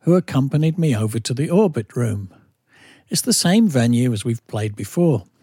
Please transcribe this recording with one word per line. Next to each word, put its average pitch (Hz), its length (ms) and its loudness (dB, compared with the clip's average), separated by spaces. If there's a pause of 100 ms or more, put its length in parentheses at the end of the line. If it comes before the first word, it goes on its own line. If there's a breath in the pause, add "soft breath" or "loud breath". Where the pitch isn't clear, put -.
who 170 160 4
accompanied 151 600 0
me 156 200 0
over 110 240 -2
to 107 120 -6
the 139 160 -4
Orbit 170 460 0
Room. 101 400 -4 (720 soft breath)
It's - 140 -4
the 247 100 -2
same 208 360 2
venue 120 440 2
as 104 120 -4
we've 117 240 -4
played 107 260 -6
before. 123 480 0 (200)